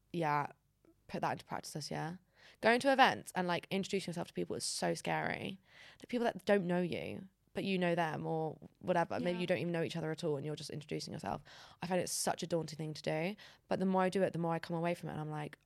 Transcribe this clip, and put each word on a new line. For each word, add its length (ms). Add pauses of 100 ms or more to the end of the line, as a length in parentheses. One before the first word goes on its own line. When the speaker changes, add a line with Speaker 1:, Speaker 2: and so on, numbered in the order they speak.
(140)
Speaker 1:
yeah, 340 (600)
put 140
that 120
into 120
practice 280
this 180
year. 280 (420)
Going 200
to 120
events 420
and, 120
like, 240
introducing 400
yourself 160
to 60
people 220
is 80
so 300
scary. 640 (400)
The 80
people 180
that 200
don't 200
know 160
you, 400 (320)
but 100
you 160
know 160
them 300
or 300 (260)
whatever. 380
Maybe 140
Speaker 2:
Yeah. 80
Speaker 1:
you 60
don't 120
even 120
know 120
each 120
other 160
at 120
all 140
and 80
you're 100
just 140
introducing 440
yourself. 280 (400)
I 60
find 120
it's 120
such 320
a 40
daunting 300
thing 180
to 60
do. 340 (320)
But 120
the 60
more 180
I 60
do 140
it, 100
the 60
more 140
I 60
come 180
away 180
from 140
it 40
and 80
I'm 100
like, 340